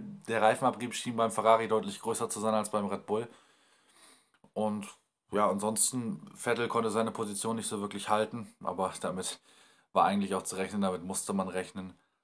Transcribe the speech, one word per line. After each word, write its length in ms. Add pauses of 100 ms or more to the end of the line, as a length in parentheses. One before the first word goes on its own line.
(280)
der 140
Reifenabrieb 520
schien 240
beim 140
Ferrari 360
deutlich 320
größer 300
zu 100
sein 140
als 160
beim 160
Red 200
Bull. 220 (1300)
Und 340 (440)
ja, 180
ansonsten, 840
Vettel 320
konnte 220
seine 220
Position 440
nicht 120
so 140
wirklich 280
halten, 440 (100)
aber 360
damit 400 (540)
war 120
eigentlich 300
auch 60
zu 160
rechnen, 240
damit 220
musste 300
man 140
rechnen. 460 (300)